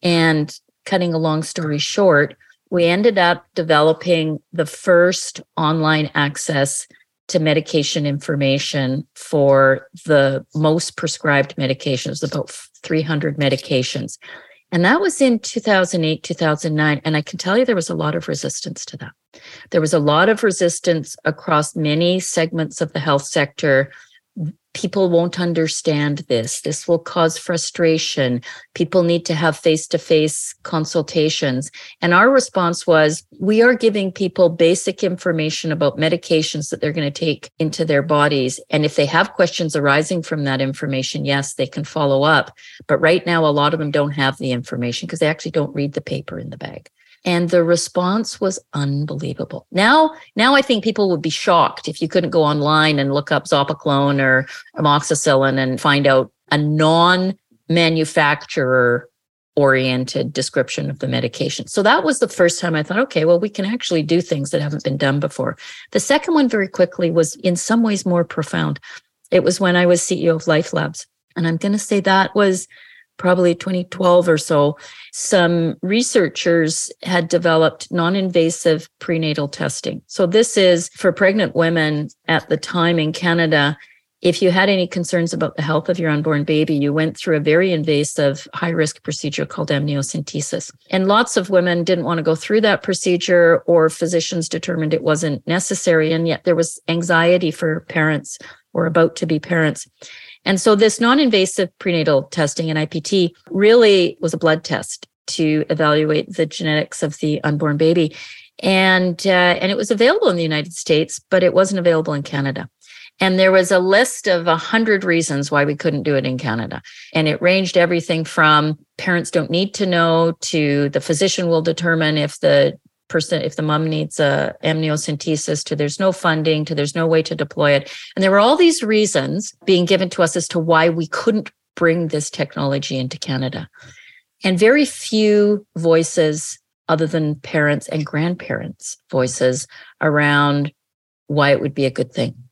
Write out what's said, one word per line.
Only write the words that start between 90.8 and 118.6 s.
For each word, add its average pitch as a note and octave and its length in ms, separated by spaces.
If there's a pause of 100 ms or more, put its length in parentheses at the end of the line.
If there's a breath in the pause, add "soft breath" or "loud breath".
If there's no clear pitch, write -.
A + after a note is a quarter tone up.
And F#3+ 180
lots A3 300
of F#3+ 120
women F3 360
didn't E3+ 180
want E3 140
to E3 60
go D#3+ 120
through G#3+ 260
that G#3 220
procedure, F3 800
or E3 240
physicians E3 600
determined D#3+ 440
it D#3+ 100
wasn't D3+ 440
necessary. E3 640
And E3 160
yet D#3+ 160
there F3 120
was E3 340
anxiety E3+ 600
for D#3+ 380
parents D#3 500 (360 loud breath)
or E3 120
about E3 300
to - 100
be D#3+ 140
parents. D#3+ 480 (560 loud breath)
And G3 160
so G#3+ 160
this G#3+ 240
non-invasive A#3 720 (100)
prenatal D#3+ 440
testing, D#3+ 460
N D#3 60
I D#3 120
P D#3+ 120
T, F3 340 (160)
really G3+ 720
was E3 140
a - 40
blood D#3+ 280
test - 420 (200)
to D#3 420
evaluate D3+ 640
the E3 120
genetics D3+ 580
of D3+ 160
the D3+ 240
unborn D3+ 340
baby. D#3+ 360 (460 loud breath)
And, F#3 680
uh, F3+ 360
and F#3 100
it G3 60
was G#3+ 140
available C4+ 380
in F#3 60
the E3+ 80
United D#3 300
States, - 560
but F#3+ 120
it F3+ 120
wasn't F#3+ 260
available D#3+ 340
in C#3+ 100
Canada. C#3 460 (520 loud breath)
And F#3 160
there F#3 140
was F#3 180
a F#3 100
list G3 480
of F3 200
a E3 80
hundred G#3 480
reasons D#3+ 480
why C#3+ 140
we D3 100
couldn't D3 280
do D3 120
it C3+ 100
in B2+ 120
Canada. A2+ 440 (320 loud breath)
And D#3 140
it D3+ 140
ranged F#3 340
everything E3+ 480
from D3+ 560 (180)